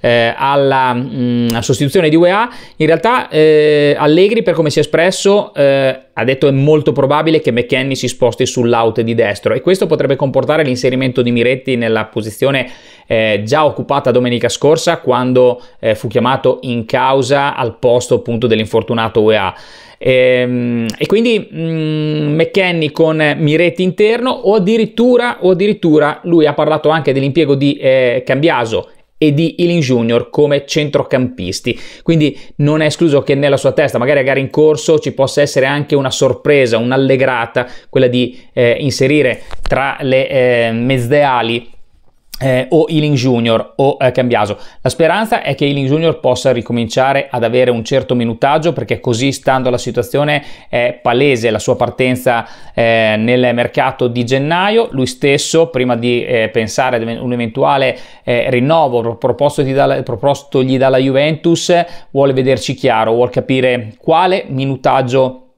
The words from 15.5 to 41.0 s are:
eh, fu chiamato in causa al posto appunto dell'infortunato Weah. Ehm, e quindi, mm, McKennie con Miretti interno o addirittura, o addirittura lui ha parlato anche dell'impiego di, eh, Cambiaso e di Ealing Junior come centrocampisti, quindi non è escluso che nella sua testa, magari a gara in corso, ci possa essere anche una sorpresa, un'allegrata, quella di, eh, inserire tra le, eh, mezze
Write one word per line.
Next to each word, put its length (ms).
eh, 160
fu 140
chiamato 540
in 220
causa 680
al 240
posto 380
appunto 300
dell'infortunato 720
Weah. 340
Ehm, 880
e 80
quindi, 460
mm, 840
McKennie 560
con 480
Miretti 440
interno 480
o 240
addirittura, 840
o 120
addirittura 720
lui 200
ha 80
parlato 380
anche 220
dell'impiego 420
di, 220
eh, 500
Cambiaso 640
e 100
di 240
Ealing 240
Junior 500
come 360
centrocampisti, 1120
quindi 340
non 240
è 60
escluso 360
che 140
nella 200
sua 140
testa, 260
magari 220
a 60
gara 160
in 100
corso, 480
ci 140
possa 280
essere 260
anche 280
una 160
sorpresa, 680
un'allegrata, 880
quella 200
di, 280
eh, 280
inserire 640
tra 380
le, 280
eh, 440
mezze 500